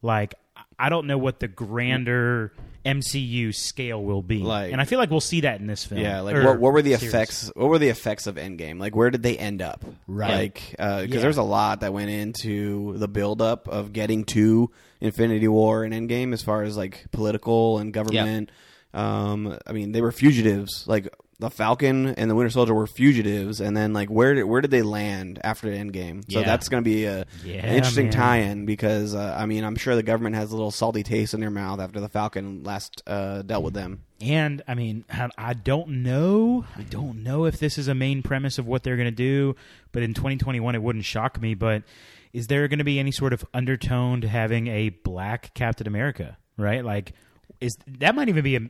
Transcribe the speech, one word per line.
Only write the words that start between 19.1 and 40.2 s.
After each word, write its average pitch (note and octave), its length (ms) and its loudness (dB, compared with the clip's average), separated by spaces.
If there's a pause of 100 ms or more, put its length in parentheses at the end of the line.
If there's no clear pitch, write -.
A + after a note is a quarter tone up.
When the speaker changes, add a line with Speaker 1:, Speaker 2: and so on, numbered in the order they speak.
Speaker 2:
Um, G#2 360 -4
I - 60 -10
mean, G#2 200 -6
they A2+ 80 0
were A#2 120 2
fugitives. A2 760 4
Like, G#2 200 0 (320)
the A2+ 100 -4
Falcon C3 580 2
and A#2 200 -2
the A2 60 2
Winter A#2 160 4
Soldier A#2 240 4
were G#2+ 140 0
fugitives, G#2+ 720 2
and G#2 160 0
then, G#2+ 160 2
like, G#2 180 -2
where A#2+ 240 6
did, C3 80 2
where A2+ 180 2
did C#3+ 120 2
they B2 100 6
land G#2 640 -4
after A2 240 -4
Endgame? G2 600 -8
So G#2+ 120 0
Speaker 1:
Yeah. G2+ 60 2
Speaker 2:
that's A2+ 220 2
gonna B2+ 140 2
be G#2+ 220 4
a, F#2+ 220 -2 (180)
Speaker 1:
Yeah, F#2 200 -8
Speaker 2:
an A2+ 120 4
interesting C3 300 4
Speaker 1:
man. A2 60 2
Speaker 2:
tie-in A2 540 2
because, G#2 480 0
uh, G2+ 240 -4
I G#2+ 80 -2
mean, G#2+ 160 -2
I'm A2 140 -4
sure B2+ 180 0
the A#2 80 4
government A2+ 320 0
has G#2+ 160 -2
a A2 60 -6
little G#2+ 160 -2
salty A2 320 0
taste A2 280 0
in G#2+ 60 -4
their A2 120 -4
mouth G2+ 280 -6
after F#2+ 220 -8
the G#2 80 -8
Falcon G2 560 -6
last, G2+ 420 -10
uh, G2 360 -4
dealt G2 200 -2
with E2+ 120 -4
them. F#2+ 260 -8 (200)
Speaker 1:
And, C#3+ 460 0
I B2 80 -6
mean, A2+ 380 -4
I, B2 160 -4 (100)
I A#2+ 160 -6
don't C3+ 480 -2
know. G3+ 640 4 (120)
I G#2 60 -14
don't A2 400 -8
know C#3 220 0
if D#3 160 0
this D3+ 180 0
is C#3 80 -2
a C3+ 80 2
main C3 300 0
premise C3+ 340 -2
of B2 80 -4
what B2+ 160 -2
they're B2+ 140 -2
gonna A#2+ 160 0
do, C3+ 420 2 (380)
but A#2+ 100 -2
in A2+ 120 -2
twenty C3+ 240 -2